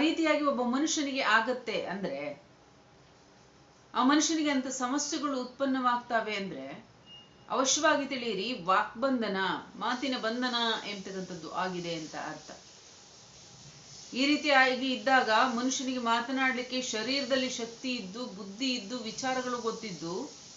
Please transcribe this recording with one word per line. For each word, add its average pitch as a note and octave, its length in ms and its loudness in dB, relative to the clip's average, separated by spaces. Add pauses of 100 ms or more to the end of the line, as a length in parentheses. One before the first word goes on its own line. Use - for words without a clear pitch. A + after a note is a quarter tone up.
ರೀತಿಯಾಗಿ D4+ 460 4
ಒಬ್ಬ A#3+ 100 0 (140)
ಮನುಷ್ಯನಿಗೆ C#4 500 0 (120)
ಆಗತ್ತೆ A#3 400 0 (180)
ಅಂದ್ರೆ, D3 260 -4 (1700)
ಆ A3+ 100 2
ಮನುಷ್ಯನಿಗೆ D4+ 540 4
ಅಂತ C4 100 -2 (160)
ಸಮಸ್ಯೆಗಳು C#4 580 -2
ಉತ್ಪನ್ನವಾಗ್ತವೆ A#3+ 1000 0
ಅಂದ್ರೆ D3 240 -8 (840)
ಅವಶ್ಯವಾಗಿ C#4 580 4
ತಿಳಿಯಿರಿ, A#3 420 -2 (220)
ವಾಕ್ಬಂಧನ, A3 680 2 (440)
ಮಾತಿನ B3+ 420 -2
ಬಂಧನ A#3+ 320 0 (340)
ಎಂಬತಕ್ಕಂಥದ್ದು F#3 580 -8 (140)
ಆಗಿದೆ F3 380 -4
ಅಂತ D3+ 140 -10 (160)
ಅರ್ಥ. - 200 -14 (1600)
ಈ A#3+ 120 0
ರೀತಿಯಾಗಿ C4+ 680 4
ಇದ್ದಾಗ A#3+ 360 4 (260)
ಮನುಷ್ಯನಿಗೆ B3+ 460 -2 (100)
ಮಾತನಾಡ್ಲಿಕ್ಕೆ B3+ 720 0
ಶರೀರದಲ್ಲಿ B3+ 680 0
ಶಕ್ತಿ A#3+ 460 -6
ಇದ್ದು, G3+ 300 -8
ಬುದ್ಧಿ G3+ 480 -6
ಇದ್ದು, G#3+ 260 -6
ವಿಚಾರಗಳು B3 600 -2
ಗೊತ್ತಿದ್ದು, F#3 540 -4 (420)